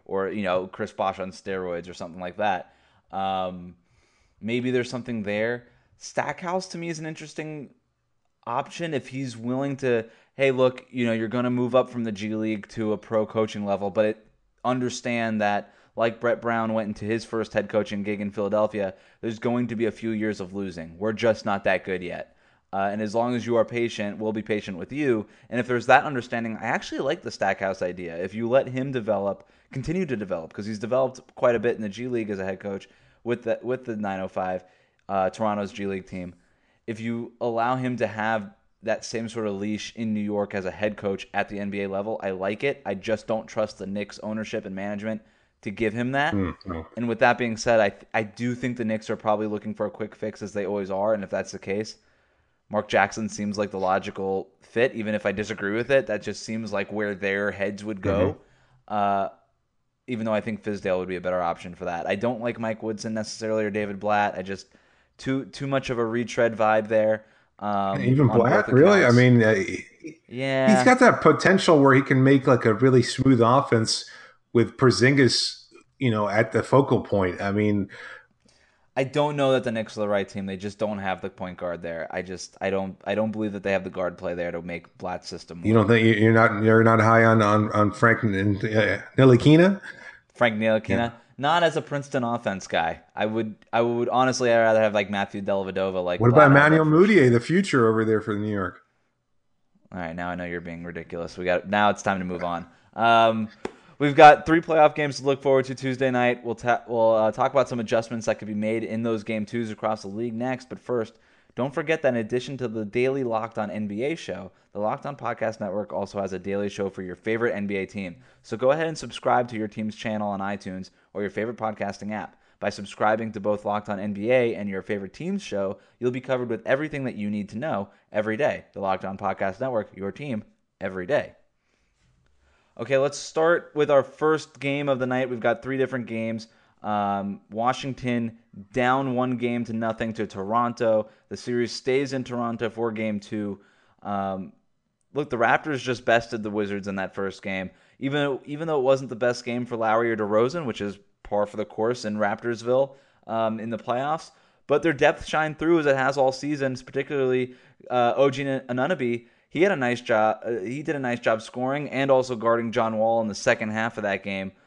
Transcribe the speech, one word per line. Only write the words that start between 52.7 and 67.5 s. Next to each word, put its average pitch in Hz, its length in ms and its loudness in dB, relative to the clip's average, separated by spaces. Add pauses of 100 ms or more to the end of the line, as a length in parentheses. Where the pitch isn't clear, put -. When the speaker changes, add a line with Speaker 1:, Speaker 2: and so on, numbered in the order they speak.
Speaker 1:
Jackson 104 420 2
seems 104 300 -4
like 101 100 -2
the 95 80 -8
logical 95 720 -2 (120)
fit, 120 340 -2
even 107 180 -4
if 104 120 -4
I 101 80 0
disagree 101 420 -4
with 120 160 -4
it. 131 160 4
That 104 160 -4
just 104 200 -10
seems 110 300 -8
like 101 180 -4
where 104 220 -4
their 101 380 -2
heads 98 320 -6
would 104 180 -8
go. 98 360 0 (520)
Speaker 2:
Mm-hmm. 107 60 -6
Speaker 1:
Uh, 101 340 0 (800)
even 113 180 -4
though 110 80 0
I 104 80 0
think 107 220 -8
Fizdale 98 340 -2
would 92 100 -4
be 90 100 -4
a 87 40 -8
better 90 200 -2
option 85 340 -4
for 92 100 -10
that. 85 220 -4
I 98 80 0
don't 113 260 -2
like 117 180 -4
Mike 113 220 -6
Woodson 110 320 -6
necessarily 110 500 -4
or 104 60 -2
David 101 300 -4
Blatt. 104 360 2
I 92 60 -6
just, 95 240 -10 (520)
too, 135 280 -4
too - 220 -10
much 135 240 -2
of 120 80 -2
a 117 60 0
retread 117 520 0
vibe 107 300 4
there. 110 380 2 (340)